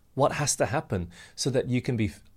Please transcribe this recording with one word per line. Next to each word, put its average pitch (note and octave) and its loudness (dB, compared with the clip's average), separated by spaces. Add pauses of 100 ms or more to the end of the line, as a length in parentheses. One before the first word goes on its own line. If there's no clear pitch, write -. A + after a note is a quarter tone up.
(120)
What C#3 2
has D3 -2
to C3 2
happen F#2+ -2 (260)
so - -4
that B2+ 0
you B2 2
can A#2+ -2
be G#2+ 2
f-, - -10 (160)